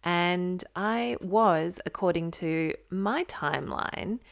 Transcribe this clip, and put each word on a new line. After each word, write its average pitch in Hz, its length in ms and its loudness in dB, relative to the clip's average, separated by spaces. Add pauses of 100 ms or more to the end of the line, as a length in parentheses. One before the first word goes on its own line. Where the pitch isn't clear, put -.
and 180 580 0 (140)
I 233 440 -2
was, 180 640 4
according 170 460 0 (120)
to 160 320 0 (160)
my 202 340 0
timeline, - 960 -4 (120)